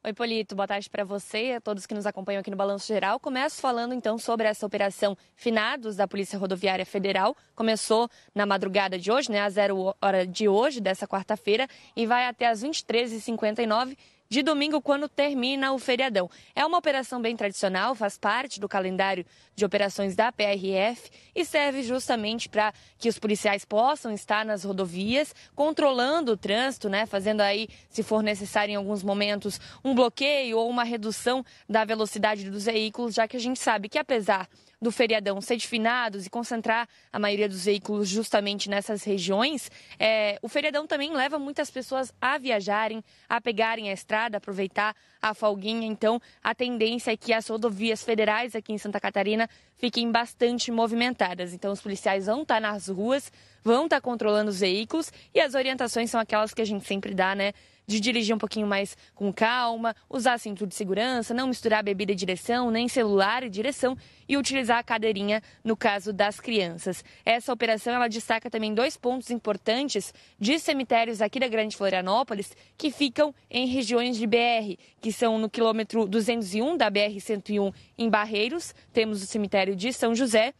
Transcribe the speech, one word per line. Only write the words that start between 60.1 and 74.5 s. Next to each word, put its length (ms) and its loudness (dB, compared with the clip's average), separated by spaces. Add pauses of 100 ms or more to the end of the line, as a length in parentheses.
cinto 300 -6
de 80 -10
segurança, 580 0
não 140 0
misturar 340 2
bebida 300 -2
e 40 2
direção, 540 -2
nem 180 0
celular 540 2
e 80 -8
direção, 480 -2 (300)
e 100 2
utilizar 400 2
a 60 -2
cadeirinha 580 0 (220)
no 120 2
caso 380 0
das 260 2
crianças. 640 -2 (220)
Essa 260 2
operação, 400 0
ela 160 2
destaca 400 -2
também 280 -2
dois 200 2
pontos 360 -4
importantes 800 -2 (260)
de 200 4
cemitérios 600 0
aqui 200 0
da 80 2
Grande 280 0
Florianópolis, 800 0 (220)
que 140 0
ficam 420 2 (160)
em 160 0
regiões 520 0
de 100 0
B 100 4
R, 420 2 (220)